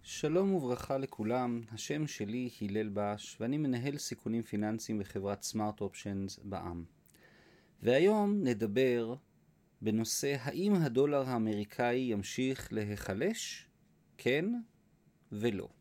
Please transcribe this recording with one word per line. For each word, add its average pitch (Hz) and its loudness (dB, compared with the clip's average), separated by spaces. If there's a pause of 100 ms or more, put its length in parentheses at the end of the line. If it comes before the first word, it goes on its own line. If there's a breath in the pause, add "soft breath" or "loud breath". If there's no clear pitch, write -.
שלום 185 2
וברכה 135 0
לכולם, 120 -2 (100)
השם 147 -4
שלי 117 -4 (120)
הלל 107 -2
בש, 104 -4
ואני 127 0
מנהל 139 0
סיכונים 113 -4
פיננסיים 107 -2
בחברת 98 -4
סמארט 107 -2
אופשנס 98 -6
בע"מ. 87 -6 (1000 loud breath)
והיום 202 6
נדבר 120 2 (680)
בנושא 113 2
האם 170 2
הדולר 139 4
האמריקאי 113 2
ימשיך 131 -2
להיחלש? 107 -2 (500)
כן 143 0 (880)
ולא. 104 -2 (120)